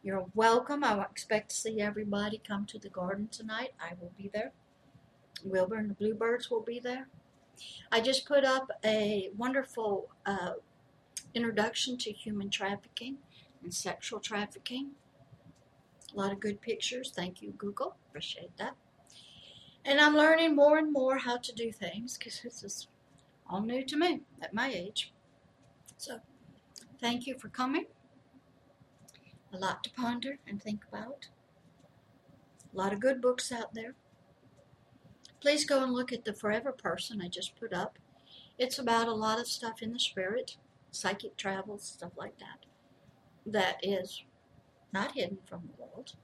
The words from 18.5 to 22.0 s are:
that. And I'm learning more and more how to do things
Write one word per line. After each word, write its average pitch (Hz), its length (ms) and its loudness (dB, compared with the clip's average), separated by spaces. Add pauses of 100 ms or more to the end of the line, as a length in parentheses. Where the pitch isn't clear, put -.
that. 247 200 -8 (1080)
And 277 160 6
I'm 302 160 10
learning 320 400 8
more 294 220 10
and 311 120 2
more 269 280 4
how 247 180 0
to 247 160 -6
do 226 180 -4
things 208 460 -8